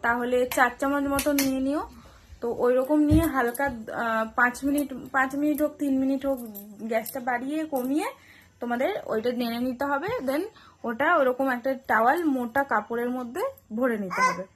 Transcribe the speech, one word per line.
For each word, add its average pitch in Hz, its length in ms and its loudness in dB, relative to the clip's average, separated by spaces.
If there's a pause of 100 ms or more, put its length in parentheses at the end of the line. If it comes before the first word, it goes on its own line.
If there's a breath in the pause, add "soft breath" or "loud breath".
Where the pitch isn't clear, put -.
তাহলে 247 360 2 (180)
চার 247 240 4
চামচ 285 240 0 (120)
মতো 294 180 2
নিয়ে 269 260 2
নিও। 285 300 -2 (520 loud breath)
তো 233 220 -4
ওই 247 120 4
রকম 269 240 2 (100)
নিয়ে 311 160 6 (100)
হালকা, 240 300 0
আহ, 226 600 -2 (100)
পাঁচ 240 200 4 (100)
মিনিট, 285 280 0 (180)
পাঁচ 269 240 0
মিনিট 294 260 0
হোক, 294 100 0 (100)
তিন 277 200 0
মিনিট 269 240 0
হোক, 269 140 0 (520)
গ্যাসটা 226 280 -4
বাড়িয়ে 262 460 -4
কমিয়ে 285 420 0 (520 loud breath)
তোমাদের 240 320 -2 (140)
ওইটা 220 260 -2
নেড়ে 233 280 -2
নিতে 254 320 -2
হবে। 285 160 -2 (220)
Then 285 120 0 (420 loud breath)
ওটা 240 320 2
ওরকম 269 400 2
একটা 254 160 -2 (180)
টাওয়াল, 254 340 4 (120)
মোটা 247 360 0
কাপড়ের 233 460 -2
মধ্যে 254 240 -6 (360)
ভরে 240 260 2
নিতে 185 240 -2
হবে। 180 160 -2 (120)